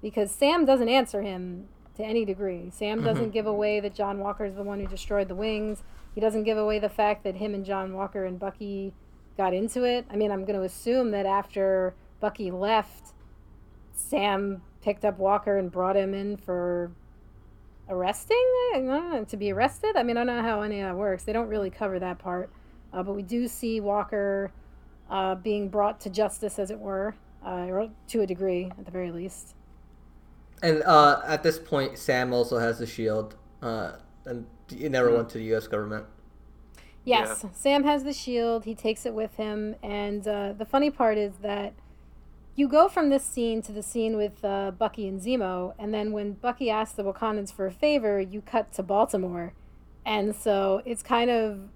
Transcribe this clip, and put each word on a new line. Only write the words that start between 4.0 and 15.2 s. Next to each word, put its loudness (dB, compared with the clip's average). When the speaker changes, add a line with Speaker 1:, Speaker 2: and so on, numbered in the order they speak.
Speaker 1:
Walker's -4
the -8
one -6
who -6
destroyed -2
the -6
wings. -4
He -4
doesn't 2
give 2
away 2
the 0
fact 2
that -2
him -4
and -4
John -4
Walker -4
and -6
Bucky -6
got 2
into 0
it. 2
I -4
mean, 2
I'm -2
gonna -2
assume 0
that 0
after 2
Bucky -2
left, 0
Sam 0
picked -2
up 0
Walker 4